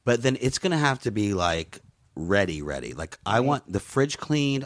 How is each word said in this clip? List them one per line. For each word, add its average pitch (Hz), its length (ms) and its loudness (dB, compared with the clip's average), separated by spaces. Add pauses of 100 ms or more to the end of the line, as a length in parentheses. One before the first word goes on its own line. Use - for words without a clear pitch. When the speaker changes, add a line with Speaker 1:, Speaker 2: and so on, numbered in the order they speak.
Speaker 1:
But 120 200 2
then 131 180 2
it's 131 160 0
gonna 180 220 0
have 139 220 2
to 117 100 -2
be, 104 240 0
like, 85 460 -2 (340)
ready, 82 480 0
ready. 67 300 -8
Like, 80 320 -10
I 101 120 0
Speaker 2:
Right. - 40 6
Speaker 1:
want 135 300 0
the 98 80 0
fridge - 380 0
cleaned. 139 480 -2